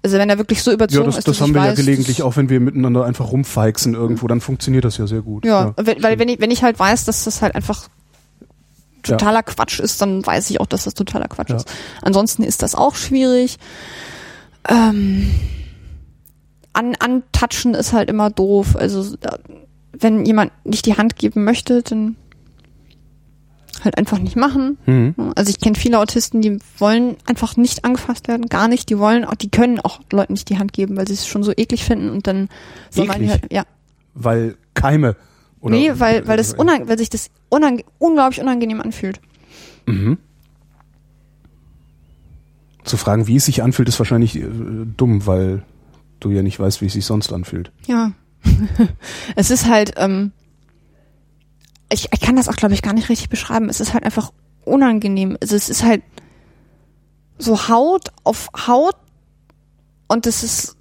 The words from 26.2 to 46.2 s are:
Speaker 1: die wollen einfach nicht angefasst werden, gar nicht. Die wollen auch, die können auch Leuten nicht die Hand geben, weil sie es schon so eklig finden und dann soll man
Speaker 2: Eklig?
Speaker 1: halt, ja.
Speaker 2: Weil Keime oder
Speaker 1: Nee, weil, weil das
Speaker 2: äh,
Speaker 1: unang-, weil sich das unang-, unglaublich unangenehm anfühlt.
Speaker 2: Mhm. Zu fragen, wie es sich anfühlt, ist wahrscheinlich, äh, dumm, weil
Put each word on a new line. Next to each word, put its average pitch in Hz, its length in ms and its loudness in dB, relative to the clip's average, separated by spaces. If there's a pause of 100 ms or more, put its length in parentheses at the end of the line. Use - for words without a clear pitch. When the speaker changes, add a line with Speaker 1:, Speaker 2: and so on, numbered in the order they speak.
Speaker 1:
die 208 160 0 (200)
wollen 226 380 2 (100)
einfach 226 300 -2
nicht - 280 2
angefasst 247 440 -4
werden, 233 200 -2
gar 202 200 2
nicht. 247 220 0
Die 208 80 0
wollen 220 260 4
auch, - 100 -6
die 208 160 -8
können 240 300 2
auch - 200 -6 (120)
Leuten 196 200 0
nicht - 160 -6
die 196 100 0
Hand 202 140 -2
geben, 196 240 -4
weil 190 120 -2
sie 196 60 -4
es - 120 -8
schon 208 160 -4
so 208 140 0
eklig 233 280 -2
finden 214 260 0
und 196 160 -6
dann 196 220 -2 (420)
soll 185 160 0
man 190 100 -2
Speaker 2:
Eklig? 107 140 0
Speaker 1:
halt, 90 220 -2
ja. - 120 -2 (500)
Speaker 2:
Weil 113 420 0 (180)
Keime 135 420 2 (440)
oder 220 160 2
Speaker 1:
Nee, 294 200 2
weil, 226 300 2
weil 220 100 2
das 220 180 0
Speaker 2:
äh, - 20 -12
Speaker 1:
unang-, 320 320 2
weil 226 100 2
sich 226 120 -2
das - 200 -10 (200)
unang-, 269 320 2 (160)
unglaublich 285 420 2
unangenehm 233 400 -2
anfühlt. 214 400 -8 (640)
Speaker 2:
Mhm. 107 320 0 (2750)
Zu - 120 -4
fragen, 107 300 0
wie 117 100 2
es 139 100 2
sich 127 160 0
anfühlt, 123 260 2
ist 120 100 -2
wahrscheinlich, 117 380 0
äh, - 100 -6 (500)
dumm, 110 300 2
weil 95 360 0 (580)